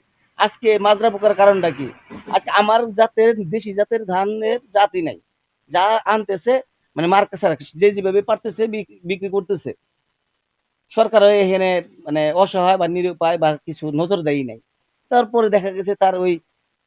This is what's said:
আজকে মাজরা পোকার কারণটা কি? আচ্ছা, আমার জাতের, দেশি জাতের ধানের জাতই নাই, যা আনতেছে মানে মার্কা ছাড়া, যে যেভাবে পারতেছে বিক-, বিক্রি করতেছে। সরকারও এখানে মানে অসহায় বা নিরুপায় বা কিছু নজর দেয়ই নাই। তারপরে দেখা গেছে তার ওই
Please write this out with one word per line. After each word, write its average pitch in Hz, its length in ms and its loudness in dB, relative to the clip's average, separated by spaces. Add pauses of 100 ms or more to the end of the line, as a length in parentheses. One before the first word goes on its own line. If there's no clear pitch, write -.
(380)
আজকে 214 420 0
মাজরা 208 300 2
পোকার 202 260 0
কারণটা 190 360 4
কি? 139 160 -8 (440)
আচ্ছা, - 220 -2
আমার 214 400 2
জাতের, 220 560 0
দেশি 214 240 -6
জাতের 208 320 -2
ধানের 214 540 -4 (140)
জাতই 202 280 0
নাই, 131 180 -6 (520)
যা 202 340 0
আনতেছে 214 560 -2 (340)
মানে 160 120 -2
মার্কা 196 300 2
ছাড়া, 165 180 0 (200)
যে 196 160 2
যেভাবে 196 300 -2
পারতেছে 214 460 -4
বিক-, 214 360 -10
বিক্রি 185 260 -6
করতেছে। 180 440 -6 (1160)
সরকারও 214 400 4
এখানে 185 520 2 (180)
মানে 151 320 -2
অসহায় 185 460 2
বা 175 100 0
নিরুপায় 175 500 -2
বা 156 200 0
কিছু 151 340 -10
নজর 170 300 -2
দেয়ই 147 220 -2
নাই। 113 160 -12 (500)
তারপরে 233 400 0
দেখা 196 220 0
গেছে 190 240 -4
তার 190 200 2
ওই 180 240 0 (480)